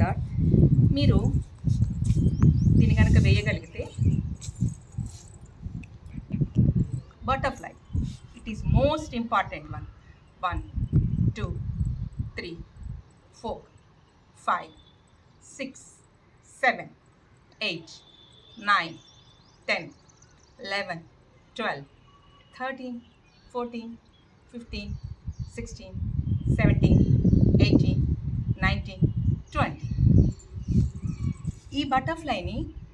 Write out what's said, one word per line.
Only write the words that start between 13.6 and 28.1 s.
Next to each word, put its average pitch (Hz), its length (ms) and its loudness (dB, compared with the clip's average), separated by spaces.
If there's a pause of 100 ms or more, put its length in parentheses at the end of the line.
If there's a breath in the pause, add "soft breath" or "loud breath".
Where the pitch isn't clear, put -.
five, 185 240 -4 (840)
six, - 140 -10 (880)
seven, 180 280 -2 (800)
eight, 160 200 -10 (840)
nine, 175 240 0 (720)
ten, 190 140 -4 (840)
eleven, 190 340 -6 (600)
twelve, 151 260 -6 (760)
thirteen, 254 360 -10 (580)
fourteen, 240 360 -8 (640)
fifteen, 220 360 -12 (680)
sixteen, 190 360 -12 (680)
seventeen, - 400 4 (680)
eighteen, - 320 4 (680)